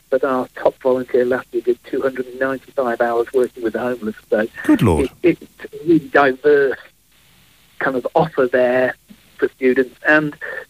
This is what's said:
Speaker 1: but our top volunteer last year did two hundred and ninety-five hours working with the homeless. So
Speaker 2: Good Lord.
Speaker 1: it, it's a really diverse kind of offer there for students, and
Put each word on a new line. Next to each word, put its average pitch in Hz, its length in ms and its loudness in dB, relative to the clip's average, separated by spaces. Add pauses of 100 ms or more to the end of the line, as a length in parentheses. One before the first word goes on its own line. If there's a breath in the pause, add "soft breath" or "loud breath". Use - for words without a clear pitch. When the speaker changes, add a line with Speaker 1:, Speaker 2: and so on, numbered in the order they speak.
(100)
Speaker 1:
but 131 120 0
our 127 240 -2 (100)
top - 240 0
volunteer 127 440 0
last 123 280 -2
year 117 100 -4
did 120 220 -2
two 135 180 -4
hundred 131 240 -4
and 123 120 -16
ninety-five 131 640 -4
hours 117 320 -2
working 123 300 -2
with 110 100 -4
the 110 80 -6
homeless. 120 360 -6 (120)
So 110 180 0 (180)
Speaker 2:
Good 302 180 2
Lord. 82 260 2 (140)
Speaker 1:
it, - 180 2
it's - 240 -20
a - 200 -16
really 160 160 4
diverse 139 800 2 (1000)
kind 135 180 -2
of 123 180 -2
offer 160 320 2
there 127 480 0 (440)
for 127 100 0
students, 127 580 0
and 151 300 2 (340 loud breath)